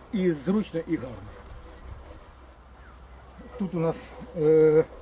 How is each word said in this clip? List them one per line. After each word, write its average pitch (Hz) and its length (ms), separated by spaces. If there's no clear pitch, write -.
і 185 200
зручно, 165 540
і 165 100
гарно. 131 200
Тут 185 160
у 175 40
нас, 160 180
е, 156 480